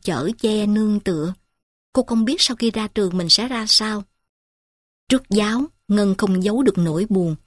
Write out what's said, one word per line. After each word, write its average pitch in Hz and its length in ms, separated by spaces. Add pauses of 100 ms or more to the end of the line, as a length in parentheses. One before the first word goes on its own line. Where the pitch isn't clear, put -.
chở 170 360
che 214 280
nương 214 340
tựa. 175 340 (580)
Cô 254 100
không 226 220
biết 269 140
sau - 180
khi 233 140
ra 214 180
trường 185 280
mình 175 120
sẽ 226 200
ra 233 200
sao. 214 360 (1040)
Trước 262 220
giáo, 214 340 (240)
Ngân 202 300
không 185 260
giấu 214 180
được 220 160
nỗi 170 300
buồn. 175 280 (100)